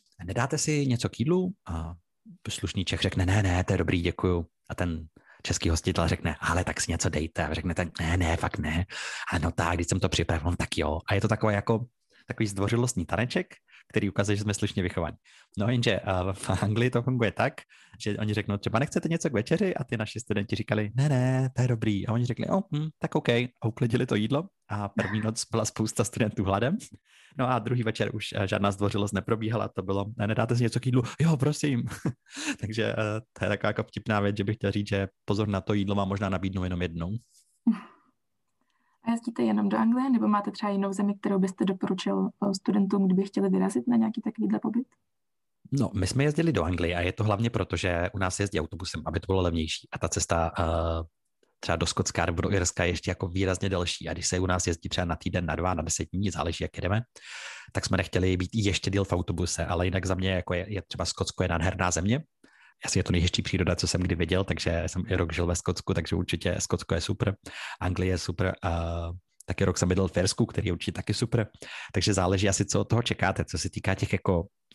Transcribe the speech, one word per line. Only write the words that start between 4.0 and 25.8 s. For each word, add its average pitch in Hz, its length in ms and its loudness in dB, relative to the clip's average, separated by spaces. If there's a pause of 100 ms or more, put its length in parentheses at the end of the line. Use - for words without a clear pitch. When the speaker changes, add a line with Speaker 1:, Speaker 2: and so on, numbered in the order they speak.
Speaker 1:
děkuju." 85 440 0 (220)
A - 60 -10
ten 82 320 -2 (360)
český - 280 -2
hostitel 85 380 2
řekne: 82 320 -2
"Ale 85 240 0
tak - 160 -4
si - 100 -2
něco 80 180 0
dejte." 80 380 -2
A 76 80 -4
řeknete: 82 360 -2 (100)
"Ne, 82 160 2
ne, 82 200 2
fakt - 220 -4
ne." 80 260 -2 (480)
"Ano, 82 180 0
tak, 85 240 0
když 85 120 0
jsem 92 140 0
to 92 80 2
připravil, 82 480 0
tak - 220 -4
jo." 78 280 0
A - 80 0
je 98 60 2
to 110 80 0
takové 107 260 2
jako 110 320 0 (400)
takový - 200 -2
zdvořilostní 101 600 0
taneček, 120 400 0 (420)
který 104 200 0
ukazuje, 101 280 2
že 101 60 -2
jsme 104 120 0
slušně - 280 -2
vychovaní. 87 340 -2 (420)
No 113 100 2
jenže, 120 240 2
eh, 92 400 0
v - 180 -4 (120)
Anglii 110 280 2
to 120 120 0
funguje 120 300 0
tak, 123 220 0 (460)
že 104 160 -4
oni 104 180 -2
řeknou 101 220 0
třeba: 101 220 -2
"Nechcete 156 300 -2
něco 165 220 0
k - 20 -2
večeři?" 170 420 0
A - 100 -4
ty - 120 -4
naši 110 240 -6
studenti 104 360 -2
říkali: 107 380 -2
"Ne, 135 140 2
ne, 131 480 2
to 123 60 2
je 127 60 2
dobrý." 107 380 0
A 117 60 -2
oni 120 140 2
řekli: 120 220 -4
"O, 196 140 0 (120)
hm, 156 140 -2 (100)
tak - 160 -6
OK." 156 140 2
A 123 380 0
uklidili 120 400 2
to 120 80 0
jídlo 117 300 2 (240)
a 101 200 -4
první 104 320 -2
noc 110 300 -2
byla 113 140 0
spousta 110 400 -2